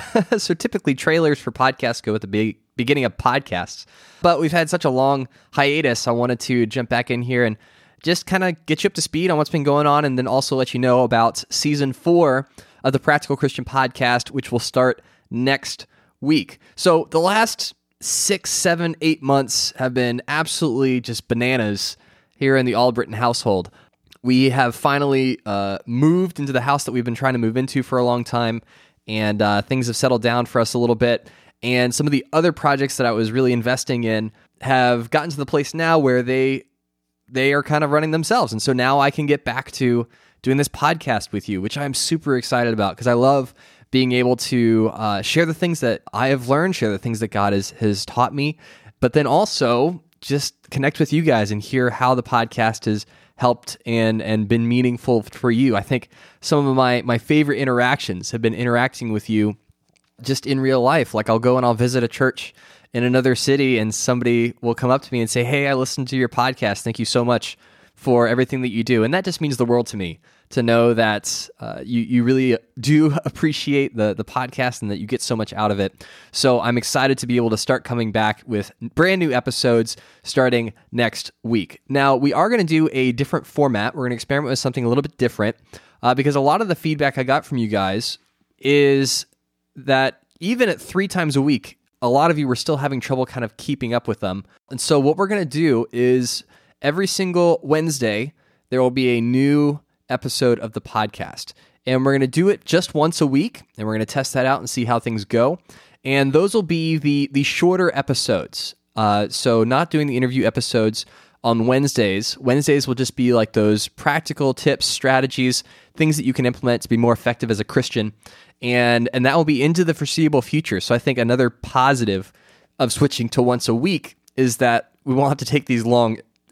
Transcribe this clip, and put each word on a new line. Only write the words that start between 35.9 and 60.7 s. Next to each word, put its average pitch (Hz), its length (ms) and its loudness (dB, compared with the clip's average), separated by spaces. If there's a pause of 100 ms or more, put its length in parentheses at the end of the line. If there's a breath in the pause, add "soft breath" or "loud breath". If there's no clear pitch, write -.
where 127 240 4
they, 131 440 -2 (600)
they 131 240 2
are 143 120 2
kind 151 200 0
of 143 60 0
running 156 220 2
themselves. 165 400 0
And 110 100 -4
so 135 120 0
now 131 260 2
I 139 100 4
can 147 160 -2
get 143 180 0
back 120 280 -8
to 120 360 0 (360 soft breath)
doing 135 140 2
this 143 100 0
podcast 147 640 -4
with 104 180 -6
you, 95 120 -4
which 110 180 -6
I'm 139 160 -4
super 147 420 -2
excited 120 360 -2
about 101 220 0
'cause 117 120 -6
I 120 60 4
love 131 420 2 (340 soft breath)
being 131 220 2
able 123 240 2
to, 113 580 2
uh, 104 280 -4
share 160 240 0
the 160 80 -2
things 170 260 -2
that 117 220 -2 (100)
I 113 160 -2
have 127 220 -2
learned, 165 260 0
share 110 160 -2
the 98 60 -4
things 113 240 -6
that 107 80 -4
God 101 240 0
has, 98 260 -2
has 104 260 0
taught 123 300 -2
me, 147 220 -4 (420 loud breath)
but 123 140 0
then 151 120 4
also 139 800 0 (160)
just - 520 -6
connect 135 280 -2
with 143 140 0
you 160 80 2
guys 113 300 2
and 104 100 -4
hear 123 280 -2
how 127 240 0
the 123 80 0
podcast 113 600 -2
has 107 220 -2 (320 soft breath)
helped - 480 -2
and, 113 360 0
and 107 280 -2
been 117 180 2
meaningful 123 560 2
for - 280 -2
you. 117 260 2
I 98 40 0
think - 280 -4 (320 soft breath)
some 143 260 2
of 131 80 2
my, 123 280 2
my 117 140 0
favorite 147 420 2
interactions 123 720 -2
have 117 100 -6
been 113 120 0
interacting 120 600 -2
with 107 160 -4
you 107 260 2 (640)
just 131 240 -4
in 135 140 0
real 131 220 2